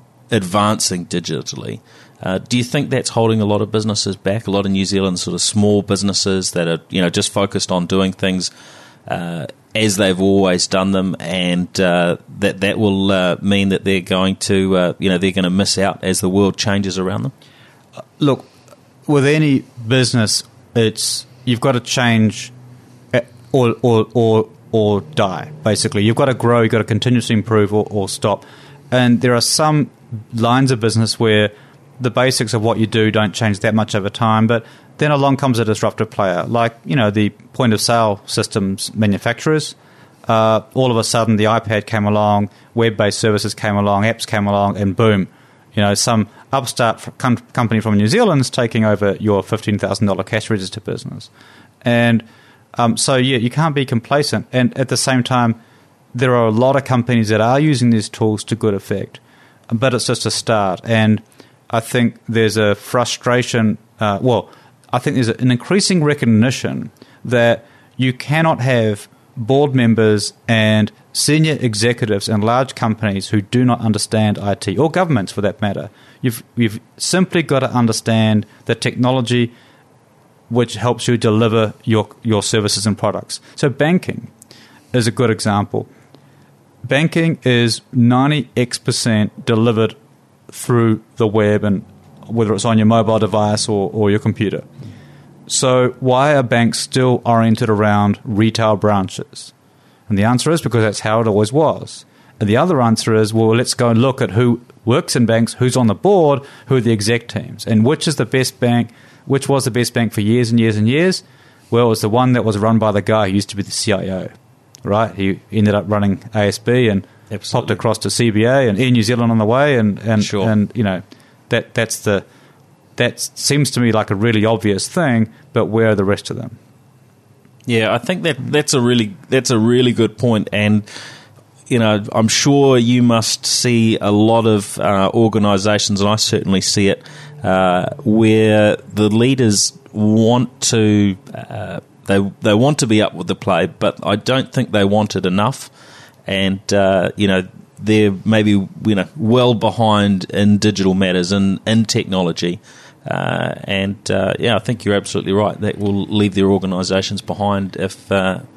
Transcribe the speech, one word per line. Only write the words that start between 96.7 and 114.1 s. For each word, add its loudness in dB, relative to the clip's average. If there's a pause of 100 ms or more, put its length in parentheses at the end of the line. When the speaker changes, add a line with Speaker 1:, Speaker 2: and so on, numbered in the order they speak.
Speaker 2:
still 0
oriented 2
around 2
retail 0
branches? -4 (540)
And -2
the 0
answer 0
is 0
because 0
that's -2
how 0
it 0
always 2
was. -2 (340)
And -2
the 2
other 2
answer 2
is, 2
well, 4
let's 0
go 0
and 4
look 0
at -2
who 2 (240)
works 0
in 2
banks, 0
who's 0
on 2
the 2
board, 2 (260)
who 2
are 2
the 2
exec -2
teams, -10
and 2
which 0
is 0
the -2
best -2
bank, 0 (340)
which -2
was 0
the -2
best -2
bank -2
for -4
years 2
and 2
years 2
and 2
years. 0 (460)
Well, 2
it 2
was 0
the -2
one 2
that 0
was 0
run 2
by 2
the 0
guy 2
who -2
used -2
to -12
be -6
the -10
C -4
I -2
O, -8 (540)